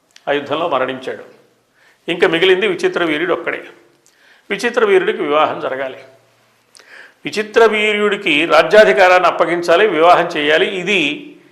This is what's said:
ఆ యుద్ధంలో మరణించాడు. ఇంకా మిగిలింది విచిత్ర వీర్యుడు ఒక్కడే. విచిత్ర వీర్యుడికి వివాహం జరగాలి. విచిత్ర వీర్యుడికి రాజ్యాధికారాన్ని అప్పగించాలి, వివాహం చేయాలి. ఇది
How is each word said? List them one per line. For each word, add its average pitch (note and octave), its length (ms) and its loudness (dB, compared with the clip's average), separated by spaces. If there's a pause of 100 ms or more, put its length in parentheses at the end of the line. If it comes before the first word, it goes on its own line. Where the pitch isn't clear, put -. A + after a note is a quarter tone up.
(280)
ఆ D3+ 40 -2
యుద్ధంలో D3 380 -4
మరణించాడు. B2+ 540 -6 (880)
ఇంకా F#3+ 160 0
మిగిలింది F#3 400 2
విచిత్ర F3+ 360 -4
వీర్యుడు D#3+ 300 -4
ఒక్కడే. - 300 -8 (840)
విచిత్ర A#3 360 -2
వీర్యుడికి G3 380 0
వివాహం D3 360 0
జరగాలి. C3 380 -8 (1300)
విచిత్ర G#3+ 400 0
వీర్యుడికి G#3 800 0
రాజ్యాధికారాన్ని F3+ 840 4
అప్పగించాలి, E3+ 600 0
వివాహం E3 380 4
చేయాలి. E3 500 -2
ఇది F3 500 -4 (260)